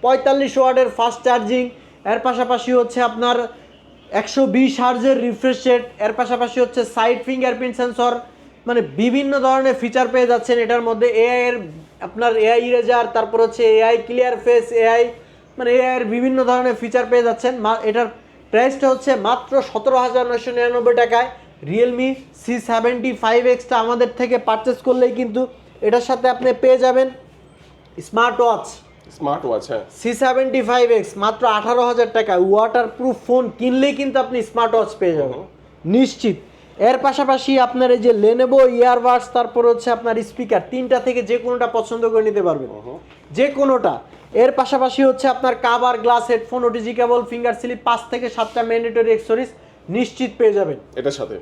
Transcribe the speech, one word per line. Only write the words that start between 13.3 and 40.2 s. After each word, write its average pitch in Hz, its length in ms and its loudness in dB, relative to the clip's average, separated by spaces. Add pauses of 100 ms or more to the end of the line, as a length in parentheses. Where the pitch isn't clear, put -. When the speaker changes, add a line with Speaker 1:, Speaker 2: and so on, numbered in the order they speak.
Speaker 1:
হচ্ছে 226 180 -2 (140)
এআই 226 180 4 (120)
ক্লিয়ার 247 280 0 (100)
ফেস, 240 200 4 (180)
এআই, 233 200 4 (540)
মানে 247 200 -4
এআই 254 200 2
এর 240 60 -2 (100)
বিভিন্ন 262 260 0 (100)
ধরনের 247 320 0
ফিচার 240 300 -2
পেয়ে 240 160 4
যাচ্ছেন। 233 260 -2 (120)
মা-, 226 240 0
এটার 226 180 0 (440)
প্রাইসটা 269 400 2
হচ্ছে 262 200 0 (160)
মাত্র 247 240 -2 (180)
সতেরো 254 360 0
হাজার 247 240 0
নয়শো 240 280 -4
নিরানব্বই 240 440 2
টাকায়। 240 260 2 (420)
Realme 240 400 0 (320)
সি 240 120 -6 (160)
সেভেন্টি 233 420 -2 (120)
ফাইভ 233 180 4 (120)
এক্সটা 247 300 -4
আমাদের 233 260 0 (100)
থেকে 247 180 0 (100)
পারচেজ 220 300 -2 (100)
করলেই 254 320 2
কিন্তু 240 220 -4 (460)
এটার 240 220 2
সাথে 247 160 -2 (100)
আপনি 247 140 0 (140)
পেয়ে 254 220 6
যাবেন 254 220 4 (1000)
স্মার্ট 233 380 0
ওয়াচ। 226 200 0 (520)
Speaker 2:
স্মার্ট 151 300 -4
ওয়াচ, 110 240 -4
হ্যাঁ। 110 120 -6 (160)
Speaker 1:
সি 233 120 -4 (120)
সেভেন্টি 262 460 0
ফাইভ 247 160 2 (120)
এক্স - 140 -4 (120)
মাত্র 220 200 -2 (140)
আঠারো 240 320 0
হাজার 233 280 0
টাকায় 208 320 2
ওয়াটারপ্রুফ 226 680 0 (120)
ফোন 247 160 2 (160)
কিনলেই 262 400 2
কিন্তু 269 240 -2
আপনি 254 140 -4 (120)
স্মার্ট 233 260 0
ওয়াচ 214 160 2 (100)
পেয়ে 175 180 2
যাবেন 135 200 -4
Speaker 2:
হুম। 190 80 -16 (480)
Speaker 1:
নিশ্চিত। 240 420 2 (520)
এর 254 160 2
পাশাপাশি 269 460 0 (160)
আপনার 254 280 0
এই 233 100 -2
যে 240 60 6 (120)
Lenovo 247 380 4 (160)
ইয়ারবাডস, 247 480 2 (120)
তারপর 240 340 0
হচ্ছে 233 260 -2
আপনার 233 180 -4 (140)